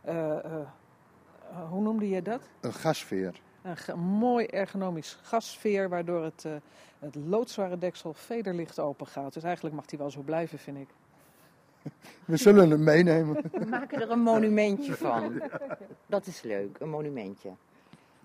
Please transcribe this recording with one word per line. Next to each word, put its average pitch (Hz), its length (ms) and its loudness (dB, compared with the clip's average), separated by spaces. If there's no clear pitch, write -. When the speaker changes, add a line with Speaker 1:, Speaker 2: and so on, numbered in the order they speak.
Speaker 1:
eh, 160 420 -2
eh, 160 220 -8
hoe 185 120 -2
noemde 214 280 0
je 185 120 -2
dat? 208 280 -6
Speaker 2:
Een 120 120 -6
gasveer. 95 680 -2
Speaker 1:
Een 175 160 -10
ge-, - 180 -10
mooi 214 500 2
ergonomisch 185 760 -6
gasveer, 208 680 -2
waardoor 175 340 -2
het, 160 220 -8
eh, 156 60 -8
het 147 160 -12
loodzware 185 600 -2
deksel 170 360 -6
vederlicht 185 680 -6
open 147 280 -4
gaat. 139 260 -10
Dus 160 100 -12
eigenlijk 170 320 -6
mag 143 100 -10
die 147 140 -12
wel 143 120 -6
zo 139 100 -12
blijven, 156 380 -4
vind 143 180 -14
ik. 139 120 -16
Speaker 2:
We 165 120 2
zullen 202 320 10
hem 151 140 6
meenemen. 160 520 6
Speaker 3:
We 359 140 -4
maken 247 360 -4
er 220 100 -4
een 240 80 2
monumentje 220 720 4
van. 120 480 -2
Speaker 2:
<laughs> - 360 -14
Speaker 3:
Dat 196 200 -2
is - 160 -12
leuk, 101 380 -6
een 156 100 -8
monumentje. 135 600 -8